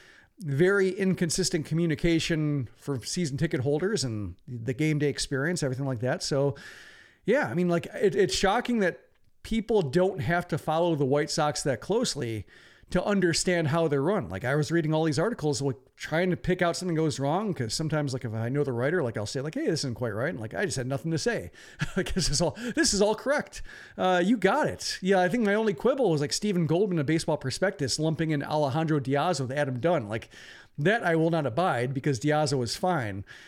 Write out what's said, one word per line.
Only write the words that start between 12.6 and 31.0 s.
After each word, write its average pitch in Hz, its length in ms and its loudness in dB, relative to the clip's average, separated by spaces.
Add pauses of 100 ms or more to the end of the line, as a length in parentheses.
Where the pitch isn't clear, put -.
to 180 140 2
understand 175 640 2
how 165 180 2
they're 143 140 2
run. 160 260 0
Like, 95 160 -6
I 131 120 0
was 151 140 0
reading 156 240 2
all 160 120 2
these 151 120 2
articles, 156 440 0
like, 139 160 -2 (180)
trying 180 360 0
to 165 40 2
pick 180 260 0
out 170 140 2
something 180 180 -2
goes 156 260 0
wrong, 165 340 0
'cause 113 200 -4
sometimes, 151 380 0
like, 127 140 -6
if 107 80 -6
I 113 160 -2
know 143 160 0
the 135 80 -2
writer, 143 280 2
like, 117 140 -2
I'll 104 100 -2
say, 131 140 -6
like, 147 160 -6
"Hey, 311 100 -2
this 170 140 0
isn't 123 160 -4
quite 117 180 -4
right." 117 140 -2
And, 170 140 -6
like, 110 120 -10
I 95 120 -2
just 120 100 -4
had 127 120 -4
nothing 139 240 -4
to 160 60 0
say. 165 340 -2 (280)
<laughs> - 160 -4
Like, 180 180 -2
this 180 160 0
is 143 120 2
all, 165 160 0 (180)
this - 180 2
is 202 80 2
all 214 140 4
correct. 262 460 -4 (360)
Uh, 185 240 2
you 202 140 4
got 220 320 4
it. - 340 -4
Yeah, 185 200 4
I 180 80 4
think 240 160 2
my 196 80 4
only 220 200 2
quibble 247 380 2
was, 151 80 2
like, 143 140 -2
Stephen 175 340 0
Goldman 175 320 2
of 139 60 0
Baseball 156 320 0
Prospectus 151 600 -2
lumping 160 340 0
in 143 120 0
Alejandro 151 560 0
Diaz 143 400 0
with 127 140 -4
Adam 135 260 -2
Dunn. 143 300 0
Like, 113 180 -6 (500)
that 202 240 2